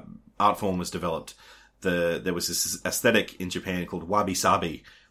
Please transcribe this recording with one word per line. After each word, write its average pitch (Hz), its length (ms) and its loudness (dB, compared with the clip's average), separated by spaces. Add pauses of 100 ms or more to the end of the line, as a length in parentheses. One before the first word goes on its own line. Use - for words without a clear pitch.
(400)
art 101 200 4
form 95 180 0
was 87 140 -4
developed. 82 420 -4 (480)
The, 85 420 2
there 90 100 0
was 87 140 -2
this - 380 -4
aesthetic 185 540 2
in 90 100 -4
Japan 90 360 -4
called 85 180 -6
wabi-sabi, 92 800 2 (280)